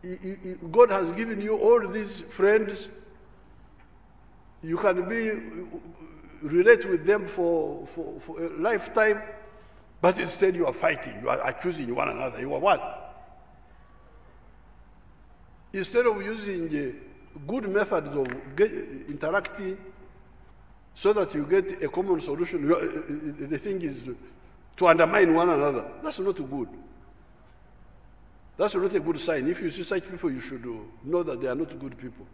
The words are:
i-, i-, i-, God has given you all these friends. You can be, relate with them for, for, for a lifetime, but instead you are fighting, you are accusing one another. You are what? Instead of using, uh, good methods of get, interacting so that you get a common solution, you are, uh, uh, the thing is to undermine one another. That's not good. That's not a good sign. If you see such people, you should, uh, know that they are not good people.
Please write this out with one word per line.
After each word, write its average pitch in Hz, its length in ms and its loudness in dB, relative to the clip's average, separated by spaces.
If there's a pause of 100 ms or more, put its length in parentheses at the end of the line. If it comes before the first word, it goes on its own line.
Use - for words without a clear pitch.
i-, - 20 -12
i-, 185 380 -10
i-, 185 120 -8 (140)
God 233 200 8
has 190 260 2
given 220 240 -4
you 214 160 -2
all 220 320 6
these 202 320 -6
friends. 202 680 2 (1700)
You 160 140 -4
can 180 320 2
be, 226 220 -2 (1120)
relate 180 440 6
with 165 200 0
them 202 180 4
for, 165 640 0
for, - 340 -12
for 160 240 -10
a 165 60 -6
lifetime, 214 720 0 (800)
but 185 160 4
instead 180 360 2
you 170 120 0
are 127 80 0
fighting, 143 480 -2
you 123 80 -2
are 131 180 0
accusing 143 460 -4
one - 160 0
another. 127 280 -6
You 139 140 -6
are 139 80 -2
what? - 640 0 (2500)
Instead 196 320 0
of 208 180 2
using, 202 440 -4
uh, 143 800 -8
good 214 240 -4
methods 185 440 0
of 135 140 0 (260)
get, 202 160 4 (380)
interacting 190 680 -4 (1120)
so 208 220 2
that 202 180 0
you 147 140 -2
get 185 360 0
a 147 60 -2
common 180 320 0
solution, 156 420 -4
you 160 140 4
are, - 60 0
uh, - 20 -2
uh, 147 640 -6
the 151 100 -4
thing 196 220 -4
is 131 300 -8 (680)
to 180 100 4
undermine 170 460 8
one 170 160 6
another. 143 420 2 (120)
That's 302 160 -8
not 190 180 -2
good. 131 320 -6 (1900)
That's 202 160 2
not 190 200 0
a 175 60 2
good 156 180 -2
sign. 151 300 0
If 180 140 -2
you 170 80 -2
see 175 140 -8
such 180 220 -4
people, 180 240 -4
you 131 100 -6
should, 123 260 -10
uh, 113 160 -10 (200)
know 170 200 0
that 139 180 -4
they 131 80 -2
are 127 60 -2
not 147 240 -6
good 127 180 -12
people. 107 380 -16